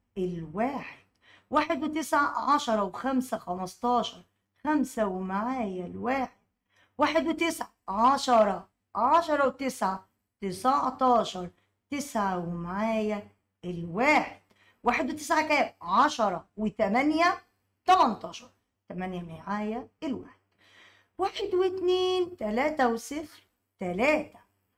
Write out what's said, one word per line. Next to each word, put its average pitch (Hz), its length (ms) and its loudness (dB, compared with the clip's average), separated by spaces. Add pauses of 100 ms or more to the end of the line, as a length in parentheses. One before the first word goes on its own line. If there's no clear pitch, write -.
(180)
الواحد، 180 840 -6 (460)
واحد 302 340 0
وتسعة 294 680 0
عشرة 226 280 0
وخمسة 254 560 -2
خمستاشر، 185 840 -4 (420)
خمسة 262 420 0
ومعايا 190 800 -4
الواحد، 220 520 -4 (600)
واحد 302 280 2
وتسعة 320 460 -2 (160)
عشرة، 220 800 2 (260)
عشرة 285 520 4
وتسعة 247 640 -4 (320)
تسعتاشر، 233 1120 0 (400)
تسعة 202 480 -2
ومعايا 202 880 -4 (360)
الواحد، 180 760 0 (420)
واحد 240 280 0
وتسعة 311 380 0
كام؟ 277 240 2 (100)
عشرة، 196 760 2
وتمانية 277 840 2 (460)
تمنتاشر، 254 640 2 (380)
تمانية 185 340 -8
معايا 208 680 -8 (140)
الواحد، 233 380 -8 (800)
واحد 392 360 -2
واتنين، 370 840 2
تلاتة 254 520 0
وصفر، 277 540 -6 (380)
تلاتة، 202 580 0 (400)